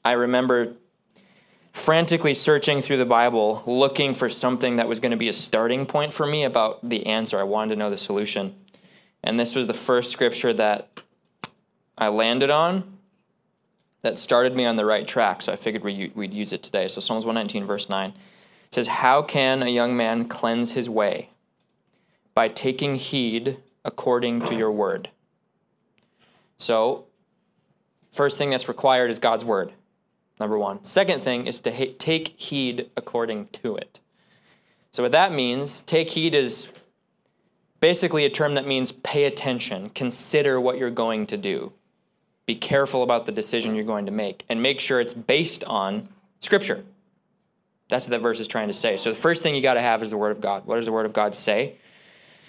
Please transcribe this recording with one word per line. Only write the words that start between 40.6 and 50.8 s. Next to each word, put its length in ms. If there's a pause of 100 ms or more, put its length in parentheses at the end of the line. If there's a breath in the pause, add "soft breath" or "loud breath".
what 160
you're 140
going 360
to 100
do. 360 (720)
Be 100
careful 480
about 220
the 60
decision 440
you're 80
going 220
to 60
make, 380
and 120
make 180
sure 220
it's 120
based 520
on 420 (320)
Scripture. 460 (1040)
That's 180
what 40
that 100
verse 180
is 80
trying 200
to 60
say. 220
So 140
the 80
first 260
thing 100
you 80
gotta 200
have 200
is 100
the 60
Word 140
of 80
God. 260
What 100
does 100